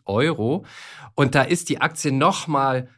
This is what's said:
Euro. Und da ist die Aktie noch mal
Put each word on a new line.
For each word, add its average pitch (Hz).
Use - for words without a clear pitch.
Euro. 131
Und 135
da 135
ist -
die -
Aktie 156
noch 151
mal 135